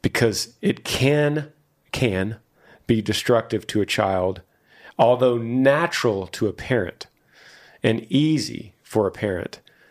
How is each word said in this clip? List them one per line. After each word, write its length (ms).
Because 600
it 220
can, 680
can 440
be 140
destructive 640
to 140
a 40
child, 560
although 380
natural 880
to 200
a 60
parent 540
and 280
easy 720
for 260
a 40
parent 500